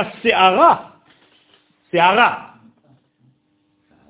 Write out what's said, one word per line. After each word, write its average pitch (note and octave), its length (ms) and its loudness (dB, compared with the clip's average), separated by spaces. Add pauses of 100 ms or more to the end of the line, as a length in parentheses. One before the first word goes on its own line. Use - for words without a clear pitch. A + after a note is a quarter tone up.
(220)
שערה, G#3+ 680 0 (1040)
שערה F#3 560 -2 (1600)